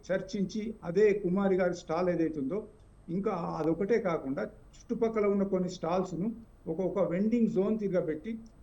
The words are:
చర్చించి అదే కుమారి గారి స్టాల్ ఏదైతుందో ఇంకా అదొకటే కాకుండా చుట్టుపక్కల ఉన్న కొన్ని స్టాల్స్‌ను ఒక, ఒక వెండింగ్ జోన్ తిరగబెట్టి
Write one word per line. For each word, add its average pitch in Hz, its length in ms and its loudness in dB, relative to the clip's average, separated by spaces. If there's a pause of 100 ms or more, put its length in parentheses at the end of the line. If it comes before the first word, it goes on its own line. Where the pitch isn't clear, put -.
చర్చించి 202 760 -4
అదే 196 300 6
కుమారి 196 420 2
గారి 180 200 2
స్టాల్ 175 340 -2
ఏదైతుందో 160 580 -2 (420)
ఇంకా 190 220 -2
అదొకటే 170 680 0
కాకుండా 156 440 -2
చుట్టుపక్కల 220 840 -2
ఉన్న 202 180 2
కొన్ని 185 260 0
స్టాల్స్‌ను 180 840 -4 (160)
ఒక, 160 140 -2
ఒక 180 300 0
వెండింగ్ 220 360 2
జోన్ 208 320 2
తిరగబెట్టి 180 600 -2 (240)